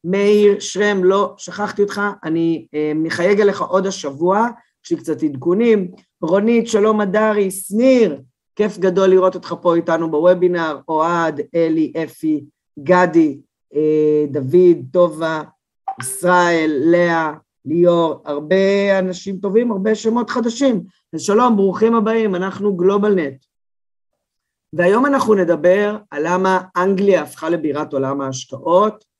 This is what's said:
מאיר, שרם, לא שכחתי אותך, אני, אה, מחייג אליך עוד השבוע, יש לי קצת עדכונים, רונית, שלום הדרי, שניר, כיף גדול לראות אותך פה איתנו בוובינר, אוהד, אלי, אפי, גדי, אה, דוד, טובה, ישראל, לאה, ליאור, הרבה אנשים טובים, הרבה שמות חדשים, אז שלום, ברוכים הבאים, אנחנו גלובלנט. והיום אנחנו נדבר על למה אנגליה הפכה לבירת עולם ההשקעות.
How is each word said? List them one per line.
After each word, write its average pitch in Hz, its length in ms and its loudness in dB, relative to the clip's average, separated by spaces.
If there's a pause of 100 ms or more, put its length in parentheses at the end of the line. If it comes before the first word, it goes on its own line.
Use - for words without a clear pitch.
מאיר, 202 560 4
שרם, 196 440 -2
לא 190 320 2
שכחתי 202 460 -6
אותך, 202 180 -2 (240)
אני, 165 500 -2
אה, 151 200 -2
מחייג 170 460 0
אליך 196 220 0
עוד 185 240 0
השבוע, 185 600 -2 (360)
יש - 60 -16
לי 165 60 -2
קצת 147 260 -6
עדכונים, 180 680 0 (320)
רונית, 220 460 2
שלום 214 320 2
הדרי, 208 500 0
שניר, 220 720 0 (360)
כיף 208 220 -2
גדול 190 300 2
לראות 185 260 4
אותך 175 280 -10
פה 170 120 2
איתנו 165 360 -2
בוובינר, 175 680 0 (100)
אוהד, 160 520 -2 (140)
אלי, 160 380 0 (120)
אפי, 151 400 -6 (340)
גדי, 160 600 2 (340)
אה, 151 560 2
דוד, 147 600 2
טובה, 160 500 0 (580)
ישראל, 170 840 0
לאה, 165 480 2 (320)
ליאור, 170 600 0
הרבה 190 760 0
אנשים 185 380 -6
טובים, 208 360 -2
הרבה 202 220 -2
שמות 226 360 -4
חדשים, 240 520 -2 (320)
אז 156 80 -8
שלום, 226 340 2
ברוכים 196 380 2
הבאים, 220 400 0
אנחנו 190 420 -4
גלובלנט. 185 680 0 (1300)
והיום 196 340 2
אנחנו 262 280 2
נדבר 185 600 2 (140)
על 147 160 -6
למה 185 340 0 (160)
אנגליה 190 460 2
הפכה 160 280 -10
לבירת 151 420 -4
עולם 139 280 -4
ההשקעות. 160 840 -2 (160)